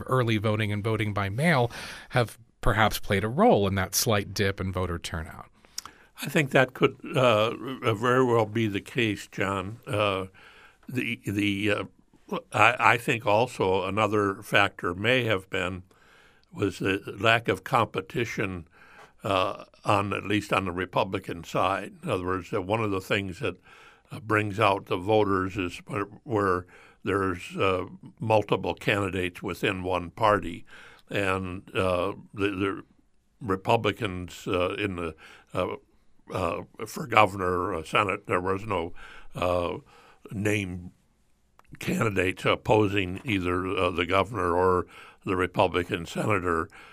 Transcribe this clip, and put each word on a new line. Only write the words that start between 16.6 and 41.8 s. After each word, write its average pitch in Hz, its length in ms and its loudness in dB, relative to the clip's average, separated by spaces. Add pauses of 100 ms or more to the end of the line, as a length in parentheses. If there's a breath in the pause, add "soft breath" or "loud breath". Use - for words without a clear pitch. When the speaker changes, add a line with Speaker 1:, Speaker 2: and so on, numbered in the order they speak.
Speaker 2:
the 98 240 -2 (180)
lack 113 280 2
of 101 160 -2
competition, 110 1040 -2 (560 soft breath)
uh, 98 420 0 (200)
on, 101 300 2
at 98 100 -4
least 101 260 -2
on 98 140 2
the 90 80 -4
Republican 92 720 -4
side. 98 480 -2 (100)
In 180 60 -8
other 92 160 -2
words, 92 260 -4
uh, 104 120 -2
one 107 200 -2
of 104 80 -2
the 95 120 -2
things 98 380 -4
that, 90 160 -4 (540 soft breath)
uh, 101 100 -12
brings 107 380 0
out 98 280 2
the 107 100 -2
voters 95 640 2
is 90 280 -4
where, 101 180 -4 (180)
where 98 420 0 (400 soft breath)
there's, 95 540 -2
uh, 95 260 2 (340)
multiple 107 540 0
candidates 95 680 -2
within 95 400 -4
one 90 260 -2
party. 98 560 0 (460 loud breath)
And, 95 640 -2
uh, 92 380 0 (180)
the, 101 160 -2
the 98 340 -4 (600)
Republicans, 98 1080 -2
uh, 90 220 0
in 98 260 -4
the, 85 180 -6 (380 loud breath)
uh, 95 240 -4 (560)
uh, 90 300 -2 (240)
for 160 200 -10
governor, 95 680 2
uh, 80 100 -6
Senate, 104 420 0
there 95 140 2
was 95 240 -2
no, 90 300 -4 (400 loud breath)
uh, 87 440 0 (540 soft breath)
named 98 600 -4 (840)
candidates 107 680 -2